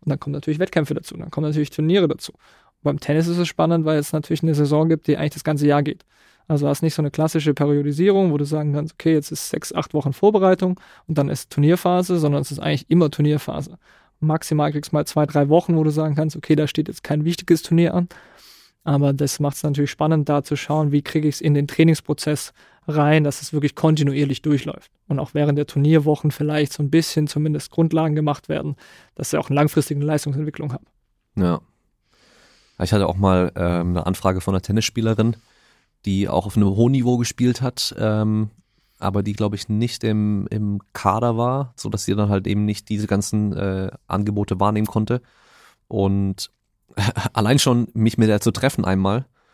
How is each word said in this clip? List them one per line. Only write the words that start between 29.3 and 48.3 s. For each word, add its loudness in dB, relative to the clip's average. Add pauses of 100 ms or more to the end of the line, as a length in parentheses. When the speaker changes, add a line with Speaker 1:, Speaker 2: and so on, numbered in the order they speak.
Speaker 1:
sie 0
auch -4
eine 0
langfristige 0
Leistungsentwicklung -4
haben. -14 (500)
Speaker 2:
Ja. 0 (1200)
Ich 0
hatte 4
auch -2
mal, 4
ähm, 0
eine -2
Anfrage -2
von -2
einer -2
Tennisspielerin, 0 (720)
die 0
auch -2
auf -4
einem 4
hohen 2
Niveau 2
gespielt 0
hat, -6
ähm, 0 (480)
aber -2
die, -4
glaub -2
ich, -10
nicht -2
im, 0
im -4 (120)
Kader 0
war, -2
sodass -8
sie -2
dann 0
halt 0
eben 0
nicht -6
diese -4
ganzen, -2
äh, -4 (180)
Angebote -2
wahrnehmen 0
konnte. -2 (640)
Und -2 (460)
<laughs> -2
allein 2
schon 2
mich 2
mit 6
der 2